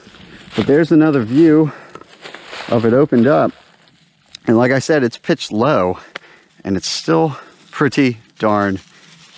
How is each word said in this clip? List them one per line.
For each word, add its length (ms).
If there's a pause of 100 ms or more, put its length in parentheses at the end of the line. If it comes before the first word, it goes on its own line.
(560)
But 100
there's 280
another 300
view 500 (960)
of 160
it 80
opened 340
up. 240 (920)
And 100
like 160
I 80
said, 240
it's 140
pitched 340
low 480 (640)
and 120
it's 140
still 480 (340)
pretty 460 (220)
darn 380 (600)